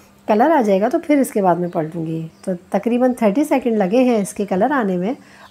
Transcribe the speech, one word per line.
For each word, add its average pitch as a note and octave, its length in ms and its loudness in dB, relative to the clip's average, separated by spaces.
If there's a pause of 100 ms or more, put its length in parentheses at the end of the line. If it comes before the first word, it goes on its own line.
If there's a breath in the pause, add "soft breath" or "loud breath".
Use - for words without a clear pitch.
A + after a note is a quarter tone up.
(280 loud breath)
कलर A#3 240 4
आ D4+ 100 4
जाएगा G#3 280 2
तो E4 100 -2
फिर D4 200 2
इसके A#3+ 220 0
बाद F3 160 2
में F3 120 -4
पलटूंगी। D#3+ 520 -6 (240)
तो F#3+ 100 -4 (160)
तकरीबन A#3+ 420 0
थर्टी A#3 300 0
सेकंड B3+ 340 0
लगे G3+ 260 2
हैं A#3+ 180 2
इसके G3 240 -6
कलर G3 260 0
आने G#3 260 -2
में। G3 180 -4 (360 loud breath)